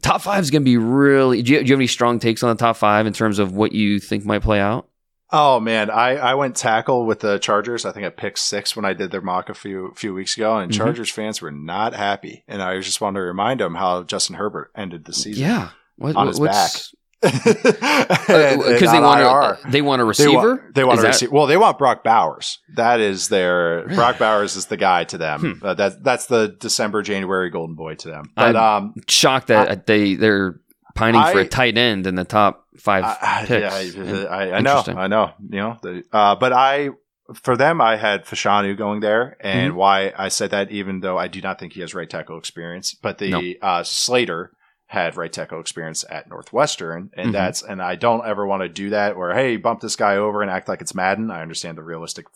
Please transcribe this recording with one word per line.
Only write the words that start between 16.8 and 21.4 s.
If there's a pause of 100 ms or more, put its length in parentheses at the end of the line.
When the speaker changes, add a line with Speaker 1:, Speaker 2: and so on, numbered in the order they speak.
Speaker 2:
<laughs>
And,
Speaker 1:
'cause
Speaker 2:
and
Speaker 1:
they
want
Speaker 2:
on
Speaker 1:
a,
Speaker 2:
I
R. (100)
Speaker 1:
they
want
a
Speaker 2:
They
wa-,
Speaker 1:
receiver?
Speaker 2:
they
want
Speaker 1:
Is
Speaker 2:
a
Speaker 1:
that
Speaker 2:
receiver.
Well,